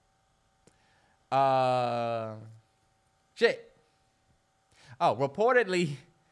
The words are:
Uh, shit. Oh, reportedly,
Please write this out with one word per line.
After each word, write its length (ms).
Uh, 1040
shit. 360
Oh, 160
reportedly, 800